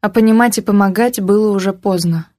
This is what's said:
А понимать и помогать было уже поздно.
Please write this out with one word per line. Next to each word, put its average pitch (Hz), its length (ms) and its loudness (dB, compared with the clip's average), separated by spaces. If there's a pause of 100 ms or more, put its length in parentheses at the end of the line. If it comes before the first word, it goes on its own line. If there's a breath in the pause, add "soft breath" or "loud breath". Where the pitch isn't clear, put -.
А 208 80 -2
понимать 220 480 2
и 226 60 -4
помогать 202 580 0
было 208 340 0
уже 190 200 -2
поздно. 170 640 -4